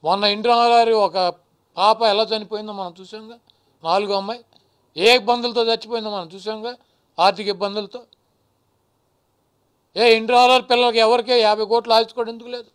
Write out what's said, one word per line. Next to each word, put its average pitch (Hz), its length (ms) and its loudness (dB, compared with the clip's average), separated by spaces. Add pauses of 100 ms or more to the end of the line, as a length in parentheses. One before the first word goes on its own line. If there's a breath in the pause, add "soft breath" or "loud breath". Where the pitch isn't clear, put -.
మొన్న 196 220 0
ఎన్టీ 214 240 0
రామారావు 233 420 4
ఒక 185 420 0 (440)
పాప 214 240 2
ఎలా 214 220 2
చనిపోయిందో 214 500 -8
మనం 185 260 -10
చూసాంగా, 214 400 -20 (440)
నాలుగో 196 320 0
అమ్మాయి 208 300 -8 (520)
ఏ 220 180 4
ఇబ్బందులతో 240 500 -2
చచ్చిపోయిందో 226 440 -6
మనం 185 260 -10
చూసాంగా, 214 400 -12 (440)
ఆర్థిక 196 280 0
ఇబ్బందులతో. 202 560 -8 (1900)
ఏ 226 200 4
ఎన్టీ 226 180 -2
రామారావు 247 280 6
పిల్లలకి 240 360 0
ఎవరికే 233 420 2
యాభై 214 260 0
కోట్లు 226 280 0
ఆస్తి 226 200 0
కూడా 233 180 -8
ఎందుకు 233 160 -18
లేదు? 240 280 -14